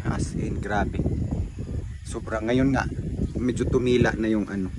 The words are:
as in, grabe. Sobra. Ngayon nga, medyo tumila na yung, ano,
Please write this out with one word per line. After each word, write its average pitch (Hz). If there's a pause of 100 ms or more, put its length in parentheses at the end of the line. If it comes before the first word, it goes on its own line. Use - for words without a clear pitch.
as 101
in, -
grabe. - (880)
Sobra. 110
Ngayon 127
nga, 120 (480)
medyo 120
tumila 120
na 110
yung, 104
ano, 95